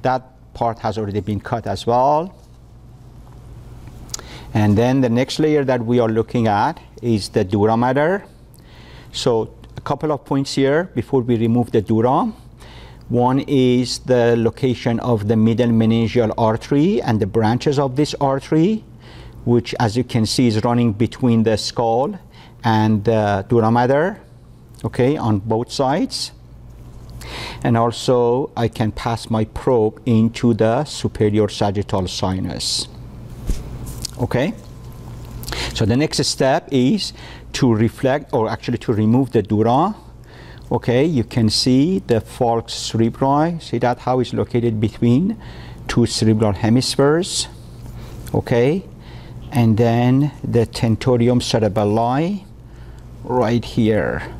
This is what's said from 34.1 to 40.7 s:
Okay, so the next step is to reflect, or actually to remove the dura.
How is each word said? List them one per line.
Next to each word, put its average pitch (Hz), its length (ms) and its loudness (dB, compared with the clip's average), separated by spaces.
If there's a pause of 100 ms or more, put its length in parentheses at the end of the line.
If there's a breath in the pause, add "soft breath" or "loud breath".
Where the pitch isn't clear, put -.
Okay, 127 340 -2 (1160 loud breath)
so - 120 0
the 110 120 2
next 147 280 0
step 143 480 0
is 139 400 2 (400 loud breath)
to 123 200 2
reflect, 127 600 0
or 113 160 0
actually 113 300 -4
to - 140 -4
remove 113 380 2
the 110 120 2
dura. 117 520 2 (760 loud breath)